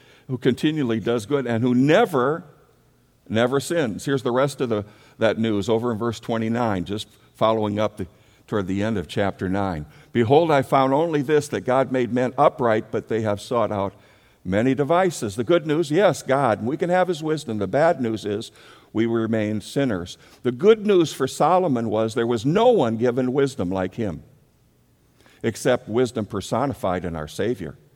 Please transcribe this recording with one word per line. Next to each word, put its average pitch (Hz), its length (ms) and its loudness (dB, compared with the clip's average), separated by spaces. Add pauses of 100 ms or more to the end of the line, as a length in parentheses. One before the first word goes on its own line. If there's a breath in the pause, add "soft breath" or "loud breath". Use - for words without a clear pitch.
(280 soft breath)
who 127 100 -6
continually 127 640 0
does 117 260 -2
good 139 200 -2
and 117 180 0
who 123 120 2
never, 151 680 2 (840)
never 123 320 2
sins." 165 460 -2
Here's 139 180 -2
the 127 80 0
rest 139 300 0
of 123 80 -2
the, 104 160 -2 (340 loud breath)
that 107 180 2
news 107 320 0
over 113 220 0
in 110 60 -4
verse 113 220 -4
twenty-nine, 113 680 -2
just 104 220 -8 (280 soft breath)
following 110 420 0
up 107 200 -2
the, 95 100 -8 (400 soft breath)
toward 104 200 -2
the 98 160 -2
end 110 140 -2
of 85 100 -6
chapter 98 420 -2
nine. 92 360 -2 (260 loud breath)
"Behold, 139 380 4
I 139 120 4
found 135 320 2
only 156 280 0
this, 147 280 0
that 104 120 -4
God 127 300 0
made 123 220 -2
men 123 240 0
upright, 113 520 2
but 107 200 -6
they 113 120 0
have 104 200 -2
sought 113 300 0
out 98 220 -2 (500 soft breath)
many 110 320 0
devices." 147 600 0
The 123 80 -4
good 170 220 2
news, 151 240 0
yes, 165 320 2
God, 127 380 2
and 107 80 -4
we 151 100 -2
can 170 120 -2
have 180 180 2
his 160 160 -4
wisdom. 147 340 -4
The 98 100 -2
bad 156 340 2
news 110 240 -4
is 104 260 -4 (420 loud breath)
we 110 120 2
remain 110 540 0
sinners. 98 580 -4 (260 soft breath)
The 123 100 0
good 202 320 4
news 180 260 2
for 135 160 -2
Solomon 151 600 0
was 110 240 0
there 117 140 0
was 120 180 0
no 196 240 4
one 135 260 4
given 123 380 0
wisdom 131 360 -2
like 95 260 -4
him, 90 280 -6 (1200 soft breath)
except 120 460 -2
wisdom 113 360 0
personified 104 800 -4
in 85 100 -6
our 78 140 -8
Savior. 98 480 -6 (200)